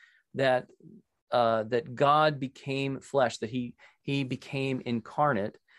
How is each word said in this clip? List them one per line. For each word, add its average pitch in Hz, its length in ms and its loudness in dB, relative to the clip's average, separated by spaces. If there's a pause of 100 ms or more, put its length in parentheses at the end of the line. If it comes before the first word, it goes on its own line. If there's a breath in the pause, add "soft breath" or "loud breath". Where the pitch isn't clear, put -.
(360 soft breath)
that, 127 320 2 (640)
uh, 113 380 2
that 120 260 -2
God 147 440 4
became 135 600 -4
flesh, 127 400 0
that 113 100 -6
he, 123 240 -6 (280 soft breath)
he 139 220 -2
became 135 640 -4
incarnate, 120 720 -2 (220 soft breath)